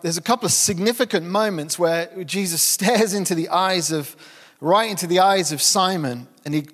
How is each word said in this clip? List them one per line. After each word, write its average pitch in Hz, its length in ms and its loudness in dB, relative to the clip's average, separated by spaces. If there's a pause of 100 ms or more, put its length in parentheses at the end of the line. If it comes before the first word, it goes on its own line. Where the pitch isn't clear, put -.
there's 165 160 -2
a 165 40 -8
couple 233 220 0
of 180 80 0
significant 208 720 0
moments 180 540 -2
where 170 460 -2
Jesus 170 380 -4
<laughs> - 140 2
stares 208 380 2
into 190 200 -2
the 160 140 -2
eyes 180 420 0
of, 151 240 -4 (460)
right 202 300 2
into 180 160 -4
the 175 140 2
eyes 190 300 4
of 143 120 -4
Simon, 156 640 0 (160)
and 147 80 -6
he 151 80 0 (140)